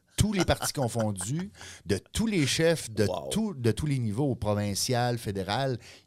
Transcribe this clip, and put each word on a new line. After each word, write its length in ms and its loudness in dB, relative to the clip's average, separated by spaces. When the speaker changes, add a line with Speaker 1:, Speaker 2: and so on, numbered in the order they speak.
Speaker 1:
tous 160 4
les 120 2
partis 280 0
<laughs> 0 -
confondus, 760 -2
de 100 2
tous 140 0
les 180 2
chefs, 460 2
de 160 2
Speaker 2:
Wow. 240 -4
Speaker 1:
tout, 240 0
de 160 2
tous 160 -2
les 100 2
niveaux, 380 0
provincial, 840 0
fédéral. 600 -2